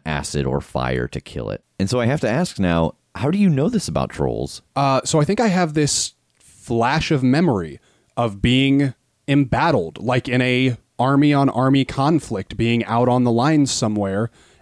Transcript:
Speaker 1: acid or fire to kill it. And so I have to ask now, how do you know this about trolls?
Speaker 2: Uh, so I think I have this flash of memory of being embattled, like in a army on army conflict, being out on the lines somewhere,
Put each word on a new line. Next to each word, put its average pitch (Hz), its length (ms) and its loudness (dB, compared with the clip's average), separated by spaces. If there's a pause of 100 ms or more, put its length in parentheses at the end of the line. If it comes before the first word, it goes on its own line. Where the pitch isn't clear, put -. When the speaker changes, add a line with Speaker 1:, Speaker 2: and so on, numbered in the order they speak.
Speaker 1:
acid 73 400 -4
or 65 160 -2
fire 64 480 -6
to 69 120 -10
kill 58 280 -12
it. 50 160 -10 (140)
And 95 100 -2
so 123 120 -2
I 113 60 0
have 127 140 0
to 123 80 -2
ask 156 300 -4
now, 85 380 0 (180)
how 127 160 -2
do 196 80 0
you 202 100 4
know 151 220 2
this 226 180 -4
about 69 220 -4
trolls? 62 500 -4 (160)
Speaker 2:
Uh, 139 280 0
so 160 160 0
I 147 40 2
think 208 160 -2
I 226 80 2
have 175 240 0
this 147 400 0 (260)
flash 127 720 -2
of 139 120 0
memory 123 580 0 (360)
of 104 260 -4
being 135 520 2 (320)
embattled, 135 720 0
like 123 300 -2
in 127 140 0
a 127 340 2 (220)
army 139 340 4
on 139 160 4
army 131 360 2
conflict, 131 720 -2
being 113 280 0
out 117 240 0
on 123 160 4
the 120 80 2
lines 139 400 2
somewhere, 104 580 -2 (320)